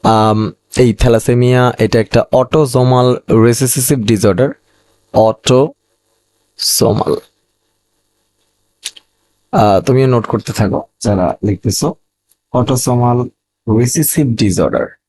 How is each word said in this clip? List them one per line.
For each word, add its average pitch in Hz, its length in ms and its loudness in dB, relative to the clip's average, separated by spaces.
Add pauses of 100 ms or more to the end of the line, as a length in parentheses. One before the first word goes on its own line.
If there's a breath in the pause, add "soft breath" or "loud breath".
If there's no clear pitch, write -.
আম, 110 480 0 (260)
এই 123 160 2
থ্যালাসেমিয়া 123 840 2
এটা 113 200 0
একটা 113 320 0
অটোজোমাল 127 840 2 (280)
রিসেসিভ 123 540 0
ডিসঅর্ডার। 104 500 0 (640)
অটোজোমাল, - 2000 -2 (2250)
আহ, 104 300 2
তুমিও 131 260 2
নোট 120 180 0
করতে - 280 -6
থাকো - 300 -2 (160)
যারা 95 440 -2
লিখতেছো, 104 520 -4 (560)
অটোজোমাল 123 800 0 (500)
রিসেসিভ 143 480 -2
ডিসঅর্ডার 87 600 -2 (220)